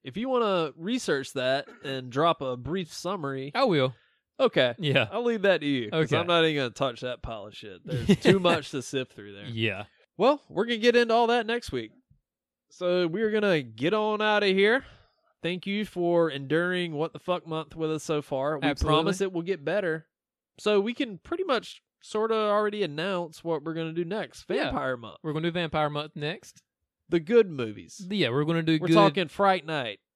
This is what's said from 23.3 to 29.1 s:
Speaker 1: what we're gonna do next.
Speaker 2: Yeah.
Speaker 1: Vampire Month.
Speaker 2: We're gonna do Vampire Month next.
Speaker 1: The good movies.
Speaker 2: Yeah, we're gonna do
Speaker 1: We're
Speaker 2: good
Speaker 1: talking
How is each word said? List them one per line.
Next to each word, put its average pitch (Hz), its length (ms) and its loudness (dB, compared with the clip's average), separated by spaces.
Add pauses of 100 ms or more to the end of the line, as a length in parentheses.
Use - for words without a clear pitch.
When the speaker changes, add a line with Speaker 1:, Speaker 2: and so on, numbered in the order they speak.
Speaker 1:
what 160 220 -4
we're 160 100 -4
gonna 160 180 -4
do 170 120 -2
next. 180 440 -8
Speaker 2:
Yeah. 262 180 0
Speaker 1:
Vampire 131 300 -2
Month. 113 280 -16
Speaker 2:
We're 156 80 -4
gonna 156 160 -2
do 170 40 0
Vampire 156 380 -2
Month 147 240 -6
next. - 480 -10 (460)
Speaker 1:
The 175 100 2
good 196 320 4
movies. 110 580 -8
Speaker 2:
Yeah, 185 200 0
we're 139 160 0
gonna 165 180 0
do 160 180 2
Speaker 1:
We're 180 60 -2
Speaker 2:
good 160 80 6
Speaker 1:
talking 160 320 6